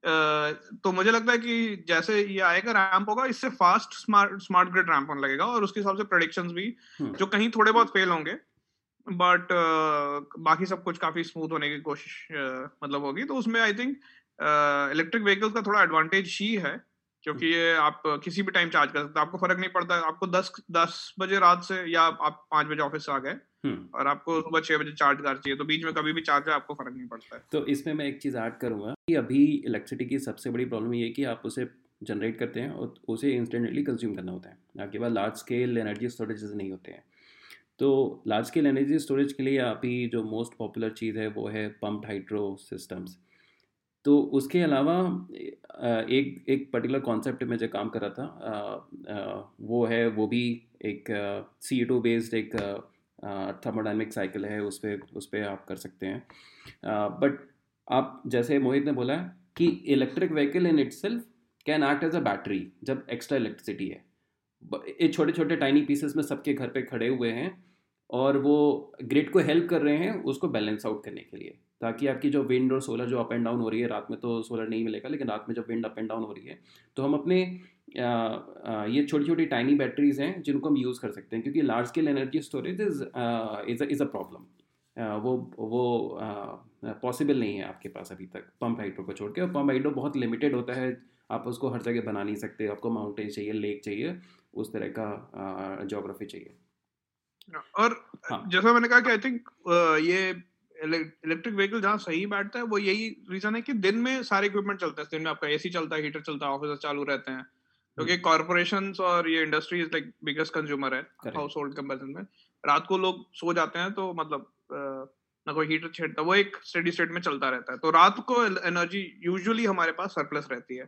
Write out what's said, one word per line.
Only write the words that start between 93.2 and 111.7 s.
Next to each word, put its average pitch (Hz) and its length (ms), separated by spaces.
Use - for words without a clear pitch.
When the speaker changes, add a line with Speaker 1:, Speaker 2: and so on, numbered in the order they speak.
Speaker 2:
चाहिए, 104 240
लेक 104 320
चाहिए, 127 360
उस 110 180
तरह 104 160
का, 104 460
अ, 98 500
ज्योग्राफी 98 420
चाहिए। - 300
Speaker 1:
और 226 320
Speaker 2:
हाँ। - 160
Speaker 1:
जैसा 190 260
मैंने 240 160
कहा 247 120
कि 247 100
I 220 80
think, 240 200
अ, 170 240
ये 180 460
इले-, 160 240
इलेक्ट्रिक 165 300
व्हीकल 202 260
जहाँ 202 160
सही 185 300
बैठता 202 320
है, 240 60
वो 214 140
यही 208 380
रीजन 208 260
है 233 60
कि 285 100
दिन 202 240
में 254 260
सारे 202 240
इक्विपमेंट 202 340
चलते 156 220
हैं। 151 80
दिन 156 120
में 160 80
आपका 151 180
एसी 151 220
चलता 165 260
है, 156 60
हीटर 151 180
चलता 147 260
है, 139 60
ऑफिस 143 260
चालू 143 260
रहते 139 260
हैं, 131 120
क्योंकि 160 180
Speaker 2:
हम्म। 180 100
Speaker 1:
कॉरपोरेशंस 175 800
और 175 280
ये 160 180
industry 151 360
is 165 60
like 160 160
biggest 156 280
consumer 143 360
है 131 100
Speaker 2:
करेक्ट। - 340
Speaker 1:
हाउसहोल्ड 143 380